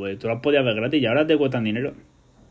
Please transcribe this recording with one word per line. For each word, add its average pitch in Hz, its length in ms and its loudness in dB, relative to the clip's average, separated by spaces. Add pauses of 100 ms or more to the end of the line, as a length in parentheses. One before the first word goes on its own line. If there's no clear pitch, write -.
(200)
tú 117 80 -6
las 117 140 -4
podías 143 240 2
ver 113 100 0
gratis 131 260 0
y 120 40 0
ahora 139 200 2
te 156 120 4
cuestan 131 260 0
dinero. 113 300 -4 (580)